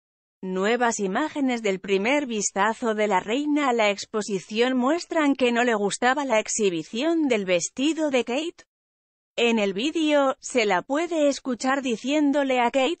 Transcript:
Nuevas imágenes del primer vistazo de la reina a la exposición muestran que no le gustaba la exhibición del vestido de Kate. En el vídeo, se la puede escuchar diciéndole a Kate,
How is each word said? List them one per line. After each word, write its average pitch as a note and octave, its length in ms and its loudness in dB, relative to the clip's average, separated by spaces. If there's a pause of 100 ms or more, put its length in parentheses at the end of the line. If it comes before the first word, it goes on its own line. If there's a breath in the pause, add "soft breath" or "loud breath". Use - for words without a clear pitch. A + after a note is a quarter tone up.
(460)
Nuevas G#3+ 540 0
imágenes A#3 600 -2
del G3 180 -2
primer G#3+ 460 0
vistazo A3 680 -2
de G#3+ 120 0
la F#3 140 2
reina C#4+ 480 0
a A#3+ 40 2
la G#3+ 160 2
exposición G#3+ 840 -2
muestran C#4+ 600 0
que A#3+ 180 2
no A#3+ 100 2
le B3 100 2
gustaba A#3+ 520 0
la A3+ 140 2
exhibición A3+ 880 -2
del G#3+ 160 0
vestido C#4+ 640 0
de B3 160 0
Kate. D4+ 400 -6 (720)
En A#3 200 2
el G3+ 140 0
vídeo, C#4+ 680 2
se A3+ 240 0
la F#3 160 2
puede D#4 480 0
escuchar C4 520 -2
diciéndole C4+ 760 0
a A#3 120 2
Kate, C4+ 280 0